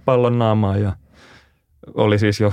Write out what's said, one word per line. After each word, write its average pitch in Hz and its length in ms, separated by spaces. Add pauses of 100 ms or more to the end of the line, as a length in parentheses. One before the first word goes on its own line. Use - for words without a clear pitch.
pallon 123 340
naamaan 107 420
ja 101 120 (1000)
oli 104 260
siis 104 200
jo 104 140